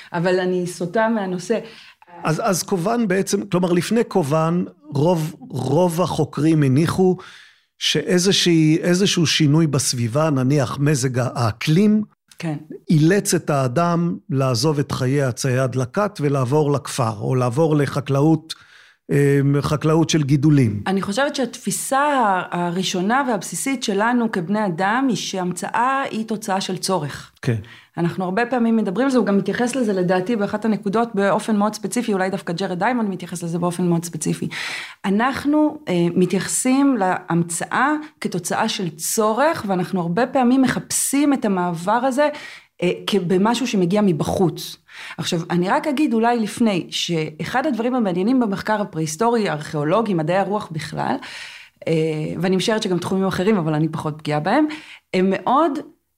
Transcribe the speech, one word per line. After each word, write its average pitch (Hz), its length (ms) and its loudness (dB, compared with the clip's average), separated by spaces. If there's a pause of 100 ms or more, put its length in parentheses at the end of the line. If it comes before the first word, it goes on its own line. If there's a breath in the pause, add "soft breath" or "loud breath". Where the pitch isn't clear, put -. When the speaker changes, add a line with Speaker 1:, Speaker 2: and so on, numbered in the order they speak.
(120 loud breath)
Speaker 1:
אבל 180 280 2
אני 180 260 0
סוטה 180 420 0
מהנושא. 196 500 -2 (640 loud breath)
Speaker 2:
אז, 160 220 0
אז 190 180 0
קובן 208 460 0
בעצם, 190 380 0
כלומר, 180 260 0
לפני 220 320 2
קובן, 165 600 0 (180)
רוב, 160 540 0 (120)
רוב 156 520 0
החוקרים 156 600 2
הניחו 151 540 2 (600 loud breath)
שאיזושהי, 170 1040 2
איזשהו 180 440 2
שינוי 156 400 4
בסביבה, 135 640 0
נניח 131 480 0
מזג 135 400 0
האקלים, 156 840 2 (360)
Speaker 1:
כן. 160 180 -6 (340)
Speaker 2:
אילץ 185 440 4
את - 160 -2
האדם 170 640 0 (140)
לעזוב 135 480 0
את 147 140 -2
חיי 131 300 0
הצייד 127 520 0
לכת 190 460 -2
ולעבור 143 520 2
לכפר, 113 480 -2
או 131 140 -2
לעבור 131 420 2
לחקלאות, 147 800 0 (580 loud breath)
אמ, 143 480 4
חקלאות 156 500 2
של 160 120 4
גידולים. 131 640 4
Speaker 1:
אני 190 160 0
חושבת 262 340 -2
שהתפיסה 254 600 -4
ה-, 254 520 2
הראשונה 180 800 0
והבסיסית 247 540 -4
שלנו 220 500 0
כבני 202 340 -2
אדם 196 420 0
היא 208 80 0
שהמצאה 196 960 -2
היא 220 160 -6
תוצאה 202 340 -4
של 190 160 -6
צורך. 151 560 -4 (100)
Speaker 2:
כן. 117 140 0 (400 loud breath)
Speaker 1:
אנחנו 170 280 -2
הרבה 190 220 0
פעמים 233 300 2
מדברים 214 280 0
על 277 60 2
זה, 254 80 2
הוא 202 80 2
גם 202 120 2
מתייחס 233 380 -2
לזה 226 160 0
לדעתי 185 440 0
באחת 202 280 -2
הנקודות 214 500 0
באופן 196 420 2
מאוד 208 180 2
ספציפי, 226 380 -4
אולי 190 180 0
דווקא 185 220 -4
ג'רד 175 260 -4
דיימונד 226 300 0
מתייחס 175 340 -8
לזה 170 160 -4
באופן 175 300 -2
מאוד 170 160 2
ספציפי. 170 440 -4 (560 loud breath)
אנחנו, 277 720 0 (100)
אה, 180 60 0 (200)
מתייחסים 240 840 2
להמצאה 185 960 0 (280 loud breath)
כתוצאה 214 480 -2
של 196 220 -4
צורך, 220 800 0
ואנחנו 180 320 -2
הרבה 175 260 -2
פעמים 254 360 2
מחפשים 269 720 0
את 254 120 0
המעבר 180 480 0
הזה, 262 360 2 (540 loud breath)
אה, 175 100 2 (140)
כבמשהו 196 600 2
שמגיע 196 380 2
מבחוץ. - 720 0 (420 loud breath)
עכשיו, 170 220 -2 (100)
אני 175 180 0
רק 294 180 0
אגיד 277 280 0
אולי 233 240 2
לפני, 208 520 0
שאחד 170 760 -4
הדברים 240 280 0
המעניינים 214 460 2
במחקר 208 400 -2
הפרה-היסטורי, 196 680 -2
הארכיאולוגי, 160 640 0
מדעי 165 220 0
הרוח 196 360 -2
בכלל, 151 440 -4 (720 loud breath)
אה, - 40 0 (480)
ואני 190 160 2
משערת 214 260 0
שגם 180 160 0
תחומים 190 280 -2
אחרים, 190 300 0
אבל 160 180 0
אני 156 140 0
פחות 156 280 -6
בקיאה 147 240 -4
בהם, 226 260 2 (480 loud breath)
הם 185 160 2
מאוד, 277 480 0 (400)